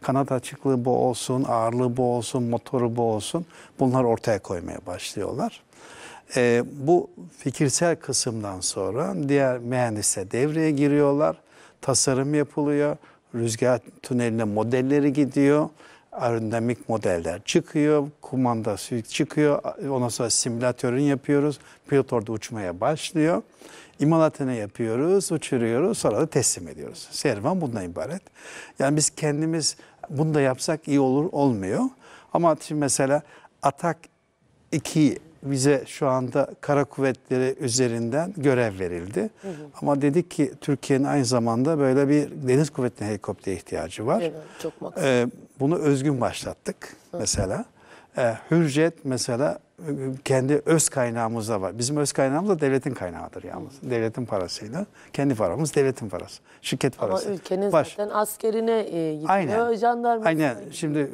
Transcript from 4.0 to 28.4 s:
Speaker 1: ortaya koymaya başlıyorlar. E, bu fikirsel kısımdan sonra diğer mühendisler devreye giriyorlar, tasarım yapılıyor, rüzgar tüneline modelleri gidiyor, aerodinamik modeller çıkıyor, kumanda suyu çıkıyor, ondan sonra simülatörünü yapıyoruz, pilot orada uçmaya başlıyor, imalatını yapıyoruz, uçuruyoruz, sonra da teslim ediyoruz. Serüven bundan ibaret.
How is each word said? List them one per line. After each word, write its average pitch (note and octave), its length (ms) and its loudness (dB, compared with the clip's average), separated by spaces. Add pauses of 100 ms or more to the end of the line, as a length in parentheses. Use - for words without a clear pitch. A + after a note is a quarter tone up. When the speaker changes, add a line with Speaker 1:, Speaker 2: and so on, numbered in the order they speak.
Speaker 1:
ortaya A2+ 340 2
koymaya E2+ 480 -8
başlıyorlar. G#2+ 760 -6 (720)
E, A#2+ 360 4
bu D3+ 380 2 (280)
fikirsel D#3 580 0
kısımdan A2 640 -4
sonra A2+ 540 -4 (140)
diğer C3+ 300 2
mühendisler A#2 720 -2
devreye D3+ 400 0
giriyorlar, C#3+ 640 4 (440)
tasarım C3+ 540 0
yapılıyor, D3 600 0 (380)
rüzgar A#2 460 2 (220)
tüneline A#2 420 0
modelleri B2+ 680 2
gidiyor, C#3+ 560 4 (440)
aerodinamik A#2 760 -2
modeller F2 560 -2
çıkıyor, D3+ 640 2 (120)
kumanda A#2 560 -2
suyu A#2 260 -6
çıkıyor, D3 600 0 (280)
ondan C3+ 180 0
sonra A#2 220 -2
simülatörünü B2 720 0
yapıyoruz, C#3+ 580 2 (300)
pilot C3+ 240 2
orada A#2 200 -2
uçmaya G2+ 480 -6
başlıyor, D#3 640 0 (560)
imalatını D3+ 540 2
yapıyoruz, A#2+ 800 0
uçuruyoruz, C3+ 680 0
sonra A#2 220 2
da D#3+ 60 2
teslim F#2+ 420 -2
ediyoruz. C#2+ 420 -14
Serüven C#3+ 500 -2
bundan A2+ 240 -4
ibaret. F2 380 -8 (560)